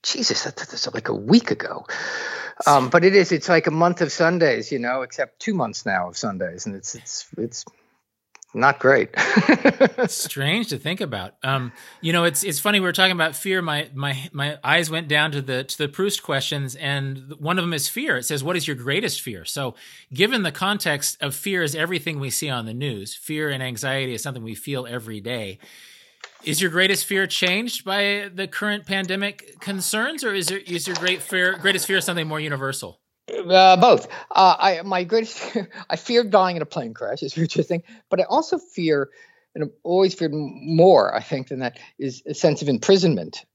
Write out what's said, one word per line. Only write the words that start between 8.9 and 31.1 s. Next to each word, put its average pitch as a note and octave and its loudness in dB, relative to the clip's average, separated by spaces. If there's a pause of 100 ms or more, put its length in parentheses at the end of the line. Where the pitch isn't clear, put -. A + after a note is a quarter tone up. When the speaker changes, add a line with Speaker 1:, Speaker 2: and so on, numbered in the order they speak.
Speaker 1:
<laughs> - 4
Speaker 2:
Strange D#3+ -2
to C3+ -6
think F#3 -6
about. A2 -6
Um, C3 -2 (300)
you E3 0
know, E3+ 4
it's, E3+ 2
it's D#3+ -4
funny. G#3 2
We F#3+ 0
were F3 0
talking F#3+ 4
about D#3+ 0
fear. F#3+ -2
My, D3+ -2
my, C3+ -6
my C#3+ -4
eyes D#3 2
went D#3+ -6
down D3+ 2
to C#3+ -4
the, C3 -4
to - -10
the D3 -2
Proust F#3+ -4
questions, C3+ -4
and C#3 -6
one D#3 -2
of F3 0
them E3+ -2
is D3 -4
fear. B3 -4
It B2+ -8
says, C#3 -4
"What F3 -2
is D3+ -4
your D3 -4
greatest C#3 -4
fear?" F#2+ -12
So C3+ -6 (380)
given G#3 2
the D#3+ -2
context F#3 -2
of C#3 -4
fear F#3+ -2
is D3 -2
everything D#3+ -4
we C#3 -6
see D3 -4
on A#2+ -4
the A2 -10
news, A#2 -6
fear D3+ -6
and C3 -4
anxiety C3 -4
is G#2+ -8
something B2+ -8
we A2+ -10
feel B2+ -8
every A2+ -10
day. G#2+ -8 (840)
Is D#3 -2
your F#3 0
greatest F#3 0
fear G3 -2
changed G3+ -4
by G3+ -2
the F#3+ -8
current G#3 -6
pandemic G3 -6
concerns, A3 -4
or G#3+ -2
is F#3 -2
there, F#3+ -4
is F3+ -8
your F3+ -4
great F3+ -2